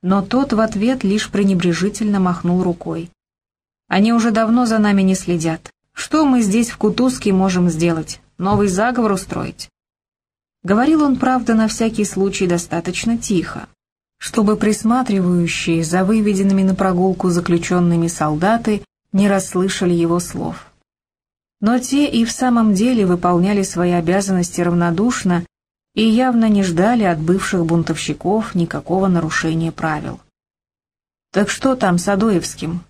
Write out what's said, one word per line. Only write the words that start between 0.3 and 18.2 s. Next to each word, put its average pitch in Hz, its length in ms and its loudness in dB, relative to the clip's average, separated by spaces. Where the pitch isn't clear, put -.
в 214 80 2
ответ 220 420 0
лишь 208 260 0
пренебрежительно 196 920 0
махнул 180 420 0
рукой. 170 460 -6
«Они 214 240 2
уже 226 180 2
давно 226 340 2
за 226 140 0
нами 202 220 2
не 190 140 2
следят. 165 580 -4
Что - 320 0
мы 254 160 4
здесь 226 280 0
в - 80 -14
Кутузке 240 540 0
можем 185 380 2
сделать? 160 500 -2
Новый 202 300 0
заговор 220 460 0
устроить?» - 560 -8
Говорил 262 400 2
он, 277 140 2
правда, 247 360 0
на 220 140 2
всякий 226 360 -2
случай 190 440 -2
достаточно 175 680 -2
тихо, - 500 -4
чтобы 214 400 0
присматривающие 196 1300 0
за 175 200 0
выведенными 196 600 2
на 190 100 2
прогулку 185 560 0
заключёнными 170 800 2
солдаты 196 720 0